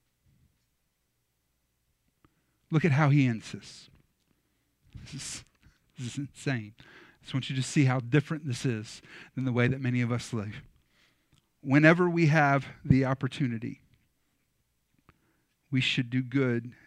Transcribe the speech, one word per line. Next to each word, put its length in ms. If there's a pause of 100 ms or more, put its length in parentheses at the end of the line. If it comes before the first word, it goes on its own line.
(2750)
Look 140
at 80
how 200
he 160
ends 260
this. 360 (1200)
This 40
is, 280 (560)
this 80
is 100
insane. 640
I 440
just 100
want 160
you 80
to 40
see 220
how 160
different 480
this 180
is 360 (340)
than 80
the 80
way 160
that 140
many 200
of 120
us 180
live. 300 (1000)
Whenever 480
we 180
have 380 (200)
the 180
opportunity, 760 (1900)
we 100
should 280
do 140
good 480 (160)